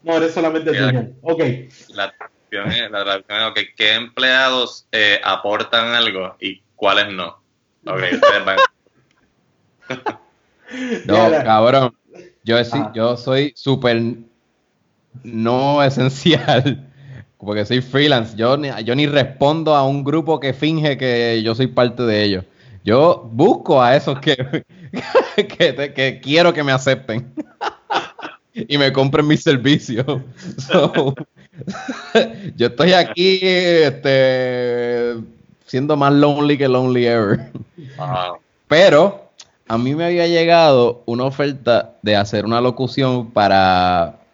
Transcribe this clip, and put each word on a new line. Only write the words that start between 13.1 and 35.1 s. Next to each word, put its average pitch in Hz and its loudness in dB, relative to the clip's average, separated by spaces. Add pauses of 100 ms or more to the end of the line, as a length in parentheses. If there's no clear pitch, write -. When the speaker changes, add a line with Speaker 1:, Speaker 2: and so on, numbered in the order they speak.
Speaker 3:
soy 135 -2
súper 123 0 (1200)
no 123 0
esencial, 135 0 (260)
<laughs> - -20
porque 104 -4
soy 123 0
freelance. 127 0
Yo 120 2
ni, 147 -6 (160)
yo 117 -2
ni 147 0
respondo 147 0
a 139 4
un 143 -2
grupo 151 -2
que 135 -4
finge 151 -2
que 117 -2
yo 113 -2
soy 127 -2
parte 123 0
de 107 2
ellos. 95 -2 (400)
Yo 123 2
busco 151 2
a 123 4
esos 143 -4
que, 151 0
<laughs> 135 -8 (280)
<laughs> - -2
que 196 0
te, 139 -8
que 131 -2
quiero 165 2
que 151 -4
me 139 0
acepten 131 -2 (640)
<laughs> - -12
y 147 -4
me 139 2
compren 139 0
mis 151 0
servicios. 135 0
<laughs> - -8 (140)
So, 143 0 (600)
<laughs> - -4
yo 117 0
estoy 175 2
aquí, 185 2
este, 131 0 (500)